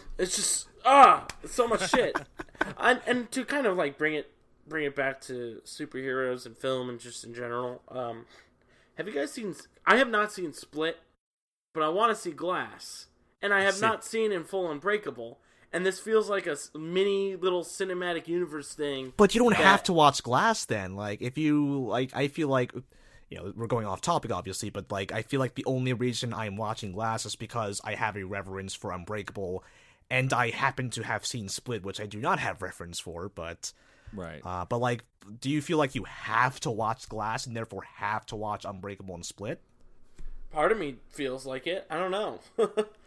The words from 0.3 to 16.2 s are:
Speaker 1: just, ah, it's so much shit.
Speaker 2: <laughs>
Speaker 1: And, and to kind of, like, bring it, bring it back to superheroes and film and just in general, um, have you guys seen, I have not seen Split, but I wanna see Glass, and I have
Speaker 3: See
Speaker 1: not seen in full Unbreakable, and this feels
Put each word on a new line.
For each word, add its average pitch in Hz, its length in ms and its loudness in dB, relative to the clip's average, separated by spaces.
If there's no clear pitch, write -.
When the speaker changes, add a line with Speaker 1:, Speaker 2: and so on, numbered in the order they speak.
Speaker 1:
just, - 320 -2
ah, 240 440 10
it's - 100 -12
so 233 140 4
much 190 240 0
shit. 214 300 4
Speaker 2:
<laughs> - 60 -12
Speaker 1:
And, 254 260 4
and 240 260 0
to 262 140 -4
kind 277 220 0
of, 180 100 2
like, 143 220 0
bring 151 160 2
it, - 160 -4
bring 156 160 -4
it 139 120 -2
back 135 260 -2
to 120 420 -8
superheroes 131 840 -4
and 117 120 -16
film 127 320 -2
and 120 100 -8
just 120 240 -14
in 113 100 -14
general, 123 540 -6
um, 120 380 -8
have 165 120 -8
you 220 60 -8
guys 285 180 -2
seen, 208 240 -8
I 190 120 8
have 254 120 4
not 208 240 0
seen 175 200 -6
Split, 156 440 -6
but 156 100 -2
I 151 40 2
wanna 202 280 4
see 175 160 -6
Glass, 147 760 -6
and 202 120 2
I 196 80 6
have 196 140 4
Speaker 3:
See 202 60 -6
Speaker 1:
not 220 220 2
seen 220 300 0
in 170 100 -2
full 180 260 -2
Unbreakable, 147 720 -4
and 180 140 0
this 185 140 0
feels 214 300 4